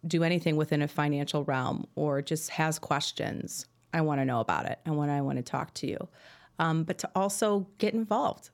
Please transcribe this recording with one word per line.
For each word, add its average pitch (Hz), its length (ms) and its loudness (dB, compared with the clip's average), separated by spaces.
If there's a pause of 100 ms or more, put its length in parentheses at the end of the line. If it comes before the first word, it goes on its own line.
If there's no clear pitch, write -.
do 165 180 4
anything 165 320 4
within 151 260 2
a 147 60 0
financial 147 560 0
realm 131 500 -2
or 147 280 0
just 160 280 -4
has 160 280 0
questions, - 880 -4 (260)
I 165 80 0
wanna 147 240 2
know 123 160 2
about 87 260 0
it. - 200 -6
I 160 40 -4
wanna, 147 260 2
I 143 40 2
wanna 135 220 -2
talk - 320 -4
to - 120 -6
you. - 220 -6 (500)
Um, 160 260 2
but 170 140 -4
to - 160 -6
also 202 540 2 (100)
get 214 160 2
involved 226 600 -2